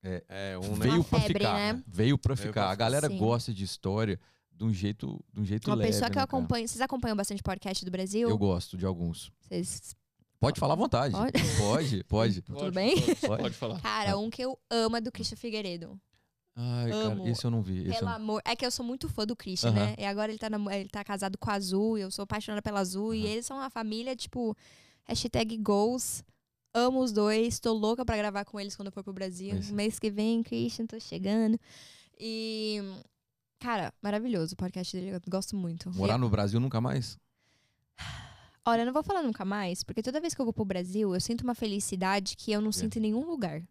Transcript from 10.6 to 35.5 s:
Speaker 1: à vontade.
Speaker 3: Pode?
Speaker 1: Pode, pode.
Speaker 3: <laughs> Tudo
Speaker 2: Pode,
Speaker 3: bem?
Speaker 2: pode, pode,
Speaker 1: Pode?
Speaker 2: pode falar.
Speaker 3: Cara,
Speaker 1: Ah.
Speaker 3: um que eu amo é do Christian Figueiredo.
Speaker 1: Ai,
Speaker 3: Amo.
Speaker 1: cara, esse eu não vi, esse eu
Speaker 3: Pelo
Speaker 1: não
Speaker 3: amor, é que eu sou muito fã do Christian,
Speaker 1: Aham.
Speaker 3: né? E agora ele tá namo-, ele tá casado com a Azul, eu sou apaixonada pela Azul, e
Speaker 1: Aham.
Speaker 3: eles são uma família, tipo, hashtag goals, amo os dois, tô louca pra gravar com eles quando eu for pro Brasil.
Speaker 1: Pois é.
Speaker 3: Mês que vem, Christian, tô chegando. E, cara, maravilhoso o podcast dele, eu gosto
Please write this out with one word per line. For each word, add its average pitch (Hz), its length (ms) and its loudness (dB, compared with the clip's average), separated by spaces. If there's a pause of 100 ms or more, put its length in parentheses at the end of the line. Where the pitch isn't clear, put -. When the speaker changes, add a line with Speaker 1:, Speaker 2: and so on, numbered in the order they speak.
Speaker 1:
à 165 40 2
vontade. 143 380 2
Speaker 3:
Pode? - 160 0 (260)
Speaker 1:
Pode, 117 460 2
pode. 104 380 4
Speaker 3:
<laughs> - 20 -14
Tudo - 160 -8
Speaker 2:
Pode, 185 120 0
Speaker 3:
bem? 196 240 4
Speaker 2:
pode, - 100 4 (100)
pode, - 120 -14
Speaker 1:
Pode? 214 160 2
Speaker 2:
pode 190 120 -2
falar. 214 260 -4
Speaker 3:
Cara, 214 300 0
Speaker 1:
Ah. 196 60 4
Speaker 3:
um 214 120 -2
que 247 140 -6
eu 262 160 -4 (100)
amo 226 280 2
é 233 40 0
do 240 100 -4
Christian - 260 -6
Figueiredo. 190 600 -6 (560)
Speaker 1:
Ai, 120 360 0
Speaker 3:
Amo. 107 260 0
Speaker 1:
cara, 113 120 -2
esse 117 160 0
eu 123 40 2
não 117 140 2
vi, 92 160 -2
esse 90 80 -2
eu 92 80 0
Speaker 3:
Pelo 226 140 0
Speaker 1:
não 233 60 -2
Speaker 3:
amor, 214 300 -2
é 233 100 0
que - 100 -6
eu 247 40 2
sou 240 160 -4
muito 262 240 -6
fã 214 160 -2
do 226 100 -2
Christian, 180 360 -2
Speaker 1:
Aham. 104 160 4
Speaker 3:
né? 107 100 -2
E 202 80 -4
agora 208 260 -2
ele 220 60 -8
tá 220 120 -6
namo-, 208 200 -2
ele 196 200 -4
tá 208 140 -8
casado 196 340 -4
com - 120 -6
a 208 40 2
Azul, 202 440 2
eu 190 140 -4
sou 202 120 -6
apaixonada 214 380 -4
pela 208 200 -2
Azul, 196 340 -2
e - 80 0
Speaker 1:
Aham. 208 60 0
Speaker 3:
eles 226 160 -2
são 269 120 -6
uma 269 120 -6
família, 226 460 -4
tipo, 233 400 -4 (500)
hashtag 226 520 0
goals, 214 680 2 (500)
amo 254 260 4
os 254 120 4
dois, 214 480 4
tô 226 140 2
louca 226 320 2
pra 233 120 0
gravar 202 280 -2
com 208 140 -10
eles 202 160 -6
quando 196 120 -10
eu 190 40 -10
for 196 120 -10
pro 196 100 -8
Brasil. 190 380 -6
Speaker 1:
Pois 196 180 -2
é. 202 40 -6
Speaker 3:
Mês 208 260 0
que 214 120 0
vem, 220 320 2
Christian, 233 420 -2
tô 226 140 -10
chegando. 214 580 2 (640)
E, 220 600 -4 (800)
cara, 226 420 -2
maravilhoso 202 520 0
o 180 40 -14
podcast 185 380 -4
dele, 185 200 -6
eu 175 120 -6
gosto 190 280 -2